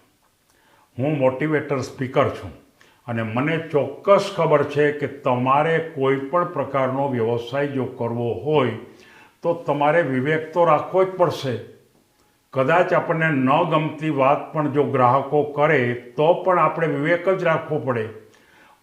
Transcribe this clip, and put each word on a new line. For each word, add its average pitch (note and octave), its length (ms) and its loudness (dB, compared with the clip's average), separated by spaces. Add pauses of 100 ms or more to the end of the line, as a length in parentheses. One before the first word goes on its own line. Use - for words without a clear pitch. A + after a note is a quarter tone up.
(1000)
હું C#3+ 200 -2
મોટિવેટર C3+ 600 0
સ્પીકર B2+ 480 -2
છું - 240 -8 (540)
અને A#2 160 -4
મને B2+ 360 -2
ચોક્કસ D#3+ 800 0
ખબર D3+ 280 4
છે D3 280 0
કે C#3+ 140 -6
તમારે C#3 880 0
કોઈ C3+ 220 2
પણ D#3 280 -2
પ્રકારનો C#3 640 -2
વ્યવસાય A#2+ 580 -2
જો C3 180 -4
કરવો A#2 480 -4 (120)
હોય C#3 280 2 (720)
તો E3+ 120 0
તમારે D3+ 480 0
વિવેક C#3+ 500 -2
તો F3 120 2
રાખવો E3 400 2
જ F#3 40 0
પડશે. D3+ 460 -2 (1000)
કદાચ E3 400 4
આપણને D#3+ 360 0
ન C3 220 2 (140)
ગમતી D#3 460 -2
વાત C#3 420 2
પણ D3 200 -2
જો C#3+ 120 2
ગ્રાહકો C3 580 2
કરે C#3+ 520 2
તો D3+ 400 0
પણ F3+ 240 2
આપણે E3 280 2
વિવેક D#3+ 420 0
જ F#3+ 160 0
રાખવો D#3 340 -2
પડે. A#2 280 -4 (760)